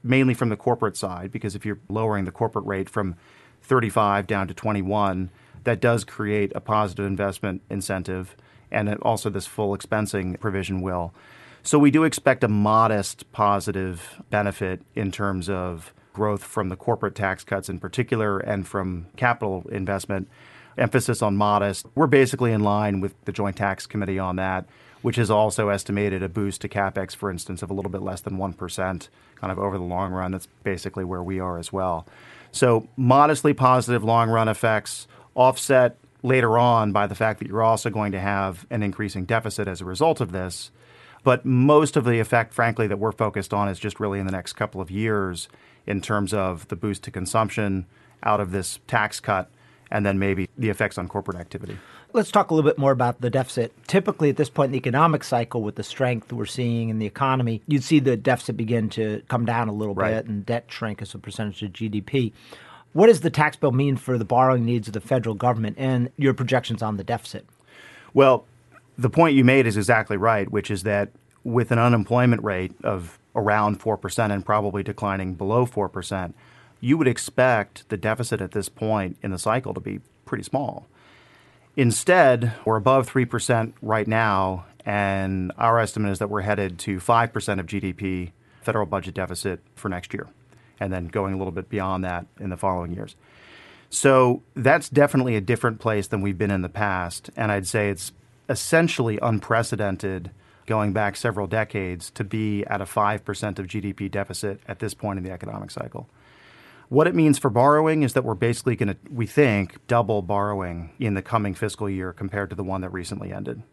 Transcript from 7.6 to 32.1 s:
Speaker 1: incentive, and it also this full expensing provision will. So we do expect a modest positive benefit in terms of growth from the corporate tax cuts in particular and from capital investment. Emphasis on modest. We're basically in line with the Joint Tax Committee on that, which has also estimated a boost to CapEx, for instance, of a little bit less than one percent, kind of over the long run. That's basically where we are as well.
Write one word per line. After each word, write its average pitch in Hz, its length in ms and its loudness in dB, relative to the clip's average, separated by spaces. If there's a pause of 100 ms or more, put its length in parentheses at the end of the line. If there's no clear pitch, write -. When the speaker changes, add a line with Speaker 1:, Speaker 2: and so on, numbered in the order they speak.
Speaker 1:
incentive, 92 640 -6 (340)
and 104 200 -2
it 104 120 -4
also 110 280 0
this 98 160 -6
full 101 320 -4
expensing 98 640 -4
provision 95 400 -4
will. 90 320 -4 (500)
So 147 160 4
we 143 100 8
do 156 140 4
expect - 400 2
a 113 60 2
modest 107 840 2
positive 95 1000 -2
benefit 98 520 -2 (120)
in 107 180 -2
terms 95 380 -4
of 90 440 -6 (180)
growth 104 320 -2
from 101 240 -4
the 92 80 -4
corporate 110 400 -2
tax 95 300 -4
cuts 98 240 -6
in 87 100 -6
particular 107 600 -2
and 98 280 -4
from 92 380 -4 (100)
capital 107 560 -2
investment. 95 560 -4 (500)
Emphasis 120 460 0
on 101 120 2
modest. 101 600 2
We're 165 100 4
basically 127 460 4
in 107 100 2
line 104 400 2
with 95 140 -6 (100)
the 104 60 -6
Joint 98 240 -4
Tax 98 320 -2
Committee 95 320 -4
on 92 160 -4
that, 92 300 -2 (360)
which 120 140 -2
has 110 160 2
also 107 380 4
estimated 101 520 -2
a 95 80 -4
boost 101 320 -4
to 101 80 -8
CapEx, 95 460 -4
for 101 160 -6
instance, 87 320 -8
of 95 80 -10
a - 20 -6
little 95 160 -6
bit 95 140 -8
less 92 180 -8
than 95 160 -8
one 92 160 -4
percent, 92 560 -6 (280)
kind 95 140 -6
of 92 60 -6
over 98 220 -4
the 87 40 -6
long 90 280 -4
run. 92 200 -4
That's 92 160 -8 (160)
basically 95 400 -6
where 90 200 -6
we 95 160 -4
are 90 180 -4
as 85 160 -10
well. 90 320 -2 (460)